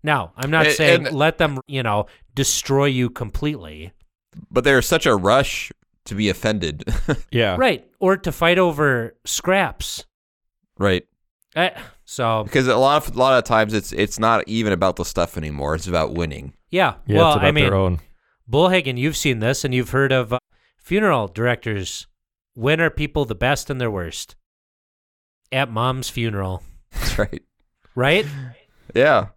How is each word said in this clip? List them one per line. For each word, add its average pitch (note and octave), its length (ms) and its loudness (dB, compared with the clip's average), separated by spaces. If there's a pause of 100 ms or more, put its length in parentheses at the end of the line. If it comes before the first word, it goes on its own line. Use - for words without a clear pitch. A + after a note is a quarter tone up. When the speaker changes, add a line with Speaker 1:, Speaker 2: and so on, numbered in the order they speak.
Speaker 1:
now, C3+ 340 -2
I'm C3+ 140 -6
not D#3 160 4
Speaker 2:
And, D3+ 80 2
Speaker 1:
saying D#3+ 340 4
Speaker 2:
and D#3+ 80 -4
Speaker 1:
let D#3 220 2
them, C#3+ 300 0
you C3+ 140 -4
know, G#2 240 0 (280)
destroy - 520 0
you B2+ 240 0
completely. F#2+ 840 -8 (580)
Speaker 2:
But B2 140 0
there's C3 220 4
such - 200 0
a B2+ 80 6
rush G#2 560 2 (360)
to - 80 -10
be G#2 160 0
offended. F2 540 -4 (240)
<laughs> - 220 -4
Speaker 3:
Yeah. A2 280 0
Speaker 1:
Right. B3 280 0 (120)
Or F#3+ 180 2
to F3+ 160 -6
fight F3 260 2
over D3 560 0 (100)
scraps. - 800 -4 (760)
Speaker 2:
Right. F#2 280 0 (480)
Speaker 1:
I, E3+ 180 0 (340)
so A2+ 380 -2
Speaker 2:
Because B2+ 240 2
a A#2 80 4
lot C#3 300 4
of, - 80 -6
a A2 40 -4
lot C3 180 4
of A#2 80 2
times A2 300 2
it's, G2+ 180 -2
it's - 260 -2
not A2 300 2
even G#2+ 240 0
about F#2 240 0
the F2 80 -4
stuff - 320 -4
anymore. D2+ 380 -4
It's E2 120 -6
about D#2+ 280 -2
winning. C#2+ 400 -8 (160)
Speaker 1:
Yeah. E3+ 240 0 (100)
Speaker 3:
Yeah, - 140 2
Speaker 1:
Well, E3 140 6
Speaker 3:
it's D3 40 2
about C#3+ 100 2
Speaker 1:
I D3 60 6
mean, D3+ 120 2
Speaker 3:
their G#2 100 2
own. F2+ 260 0 (500)
Speaker 1:
Bullhagen, D3+ 480 2
you've C#3+ 200 -2
seen B2 220 0
this B2 240 0
and B2+ 100 -2
you've B2+ 160 -2
heard C3+ 200 0
of, B2 220 0
uh, B2 60 -2 (400)
funeral E3+ 500 0
directors. A2 760 -4 (480)
When C#3+ 260 0
are E3 80 2
people D3+ 380 -2
the A2 80 -6
best C3 340 -2
and C3+ 120 -6
their A#2 100 -2
worst? F2+ 460 -10 (1160)
At C3 180 0
mom's B2+ 380 -2
funeral. G2 540 -6 (160)
Speaker 2:
<laughs> - 140 -20
That's - 260 -2
right. - 240 -4 (520)
Speaker 1:
Right? D3 320 2 (680)
Speaker 2:
Yeah. A#2+ 320 4 (100)